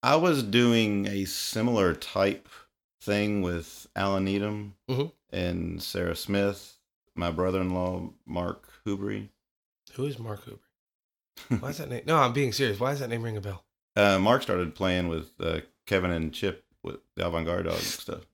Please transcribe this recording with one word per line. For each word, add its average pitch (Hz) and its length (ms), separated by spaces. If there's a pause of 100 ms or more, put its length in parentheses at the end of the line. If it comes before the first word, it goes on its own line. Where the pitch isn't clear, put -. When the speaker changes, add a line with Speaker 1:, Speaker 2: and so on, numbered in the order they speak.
Speaker 1:
I 131 160
was 160 260
doing 110 640
a 98 180
similar 110 680
type - 560 (520)
thing 104 400
with 87 540
Alan 98 300
Needham 101 500 (140)
Speaker 2:
Mm-hmm. 135 180 (280)
Speaker 1:
and 87 460
Sarah 87 340
Smith, 101 600 (400)
my 85 160
brother-in-law, 90 800 (160)
Mark 90 420 (180)
Hubry. 104 440 (640)
Speaker 2:
Who 127 120
is 139 140
Mark 110 260
Hubry? - 140 (1000)
Why 127 100
is 147 100
that 147 100
name? 123 160
No, 156 120
I'm 127 140
being 131 220
serious. 110 260
Why 127 120
does 143 80
that 127 100
name 117 140
ring 110 140
a 101 40
bell? 95 220 (320)
Speaker 1:
Uh, 101 240
Mark 120 240
started 90 320
playing 90 340
with, 82 300
uh, 82 200 (280)
Kevin 92 240
and 80 220
Chip - 300 (200)
with - 140 (180)
the 85 100
Avant 82 200
Garde 87 200
Dog 82 140
stuff. - 420 (120)